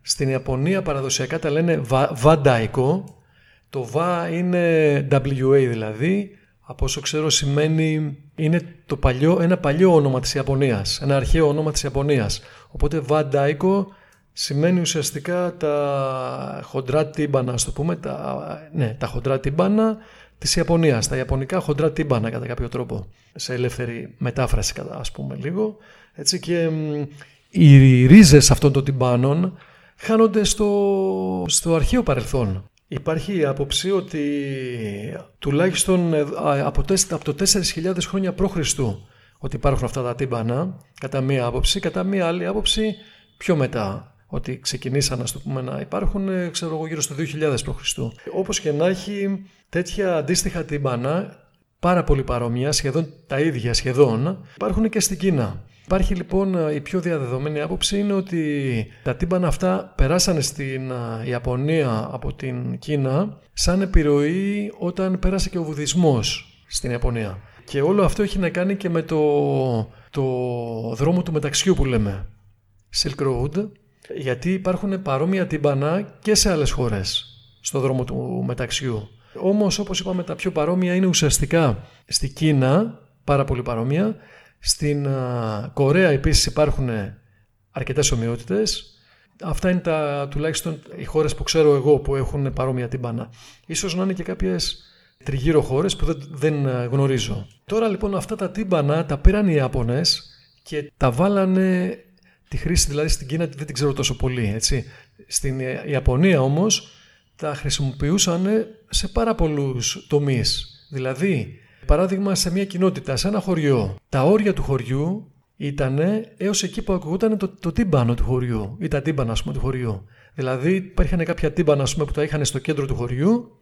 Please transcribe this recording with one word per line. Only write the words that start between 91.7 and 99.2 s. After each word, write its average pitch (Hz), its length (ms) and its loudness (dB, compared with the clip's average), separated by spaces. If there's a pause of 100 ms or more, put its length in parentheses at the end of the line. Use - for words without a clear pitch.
εγώ 139 240 4
που 139 160 -2
έχουν 135 380 -2
παρόμοια 127 340 -2
τύμπανα. 120 420 -6 (360)
Ίσως 170 300 -6
να 185 80 0
είναι 190 100 0
και 180 100 -6
κάποιες 185 600 -4 (400)
τριγύρω 139 380 2
χώρες 180 340 0
που - 100 0
δεν, 151 120 -2 (140)
δεν, 147 360 0
α, 123 180 -2
γνωρίζω. 117 640 0 (180)
Τώρα, 226 220 0
λοιπόν, 202 280 -2
αυτά 220 200 -4
τα 185 160 -6
τύμπανα 165 540 0
τα 143 120 -4
πήραν 202 300 6